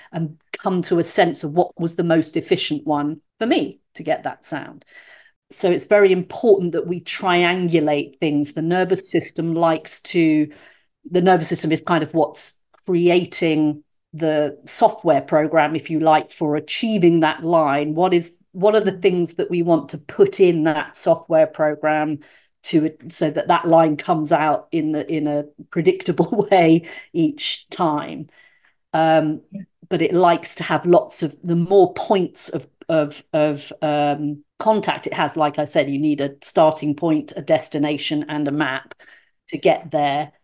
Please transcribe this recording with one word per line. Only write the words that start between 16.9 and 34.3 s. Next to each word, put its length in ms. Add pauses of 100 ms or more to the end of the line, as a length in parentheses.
that 240
line. 500
What 180
is, 300 (100)
what 220
are 60
the 180
things 360
that 140
we 140
want 280
to 80
put 420
in 240
that 320
software 500
program 720 (460)
to, 300 (140)
so 220
that 180
that 200
line 280
comes 360
out 400
in 200
the, 180
in 160
a 180 (260)
predictable 800
<laughs> 20
way 380 (240)
each 580
time? 580 (640)
Um, 500 (460)
but 140
it 100
likes 440
to 80
have 220
lots 360
of, 200
the 140
more 380
points 540
of, 200 (200)
of, 340 (100)
of, 400 (100)
um, 600 (140)